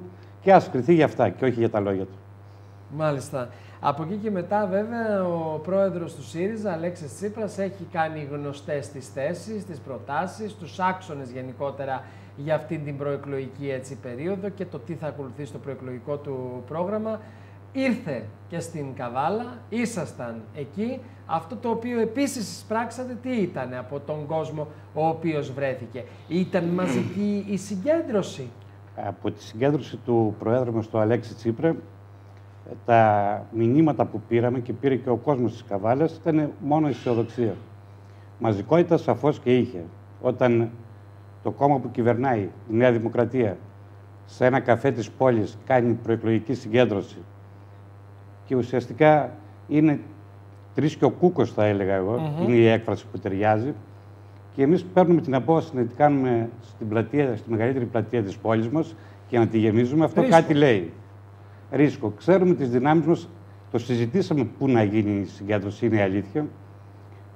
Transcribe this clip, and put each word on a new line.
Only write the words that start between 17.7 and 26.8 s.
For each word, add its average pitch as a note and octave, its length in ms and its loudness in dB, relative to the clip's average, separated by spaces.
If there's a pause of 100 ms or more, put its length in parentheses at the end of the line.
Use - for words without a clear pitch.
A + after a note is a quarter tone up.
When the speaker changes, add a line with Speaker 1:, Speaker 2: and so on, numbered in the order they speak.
Speaker 2:
Ήρθε G3+ 520 -2 (240)
και E3+ 120 -8
στην D3+ 260 -8 (100)
Καβάλα, C#3+ 500 -4 (240)
ήσασταν C#3+ 720 -6 (140)
εκεί. G#3+ 440 -6 (260)
Αυτό E3 300 -4
το A#3 140 -4
οποίο A#3 300 -2
επίσης A3+ 520 -2
εισπράξατε, B3 680 -6
τι B3+ 80 -8
ήτανε C#3+ 480 -2
από C#3 220 -8
τον D3+ 260 -6
κόσμο D3+ 420 -4 (260)
ο D#3 140 2
οποίος D#3 440 -2
βρέθηκε; B2+ 520 -6 (240)
Ήταν F3+ 380 0
μαζική F#3 840 -2